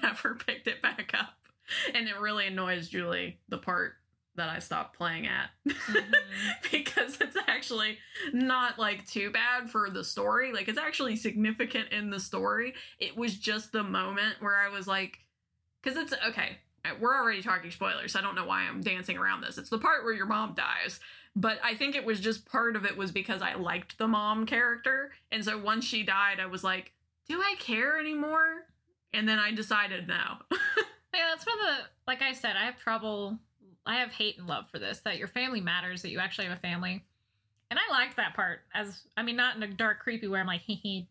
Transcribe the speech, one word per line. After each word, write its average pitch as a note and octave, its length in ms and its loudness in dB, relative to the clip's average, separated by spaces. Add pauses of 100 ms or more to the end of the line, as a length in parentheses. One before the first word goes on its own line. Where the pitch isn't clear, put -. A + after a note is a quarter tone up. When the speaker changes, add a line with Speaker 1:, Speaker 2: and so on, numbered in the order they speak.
Speaker 1:
never A3 320 0
picked - 340 -4
it - 140 -2
back - 360 -2
up. - 160 -2 (600)
And A3+ 140 2
it G3+ 100 -4
really G#3 280 2
annoys F3+ 420 0
Julie, F3 500 -2 (100)
the - 100 -4
part F3+ 360 0 (400)
that E3 140 -2
I E3 120 -4
stopped - 360 -4
playing E3 300 -2
at, - 300 0
<laughs> - 120 -2
Speaker 2:
Mm-hmm. - 840 2 (200)
Speaker 1:
because C#4+ 500 0
it's C#4 160 -2 (120)
actually G#3+ 500 0 (340)
not, B3 460 2
like, G#3 280 0
too G#3 240 -2
bad A#3 400 0
for G#3+ 200 2
the F#3+ 140 -6
story. A3 480 2
Like, G3 160 -2
it's A3 100 0
actually D4+ 380 0
significant A3 760 0
in G#3 180 -2
the G3 100 -4
story. G#3 540 0 (240)
It - 180 -4
was A3+ 200 -2
just G#3+ 360 -2
the A3 100 0
moment G3 580 0
where G3+ 160 2
I G3+ 120 4
was G3 180 -6
like, F#3+ 320 0 (640)
'cause C4 140 0
it's, D4+ 180 -2 (140)
okay, F3 300 -4 (420)
we're A#3+ 160 4
already A3+ 260 2
talking F3+ 280 0
spoilers, F3 420 -2
so G3 60 0
I G3 40 0
don't G3 120 -2
know F3+ 120 -2
why F#3+ 160 2
I'm F3+ 180 -2
dancing F#3 380 -2
around F#3+ 240 2
this. - 160 -6
It's - 120 -8
the A3+ 80 0
part C4+ 260 4
where A3+ 100 2
your G3 120 0
mom G#3+ 280 0
dies. - 440 0 (380)
But G#3+ 260 2
I A3+ 120 2
think C#4 200 -2
it C#4 100 -2
was A3 160 2
just, A3 260 0
part A#3 300 2
of G3 100 -2
it G3 100 0
was F#3+ 160 -2
because G3 300 -2
I F3 120 0
liked F3+ 440 -4
the A3 100 2
mom G#3+ 380 2
character. B3 680 2 (180)
And G#3+ 140 -2
so G#3+ 140 0
once G#3+ 260 0
she A3 200 0
died, G3 360 4
I F#3+ 60 0
was F#3 180 -4
like, F#3 280 0 (360)
"Do E4 120 -2
I G4+ 180 2
care B3+ 420 2
anymore?" D#4 680 2 (480)
And G#3+ 140 2
then G#3+ 100 4
I G#3 140 4
decided G3+ 560 0
no. - 300 0 (120)
<laughs> F#4 80 0 (560)
Speaker 2:
Yeah, E4+ 140 2
that's E4 160 -2
one A4+ 160 0
of G#4 60 2
the, C#4 160 0 (240)
like B3+ 160 0
I C4+ 100 2
said, A3+ 240 -2
I G3+ 80 2
have B3+ 140 -4
trouble, G#3+ 600 -2 (460)
I A3+ 120 0
have B3 160 0
hate G#3+ 260 0
and F3+ 80 -12
love C#3+ 240 -4
for - 80 -8
this, G2+ 220 -4
that G#3 180 -2
your G3 100 -4
family B3 320 -2
matters, F3+ 400 -2
that F3+ 100 -8
you - 100 -4
actually F#3+ 260 -2
have F3+ 100 -4
a - 40 -12
family. F3+ 440 -2 (680)
And A#3+ 80 0
I G4+ 140 2
liked C4 240 2
that F#3 180 0
part, F3+ 260 0 (120)
as, G3+ 300 -4 (120)
I A3 80 -2
mean, A#3+ 140 -2
not B3 180 2
in A3 80 -4
a G#3 40 -2
dark, G#3 340 0
creepy A3+ 260 -2
way, F#3+ 140 2
I'm F#3 60 0
like, F3 160 -2
"Hee G#3+ 140 -2
hee, F#3+ 340 -4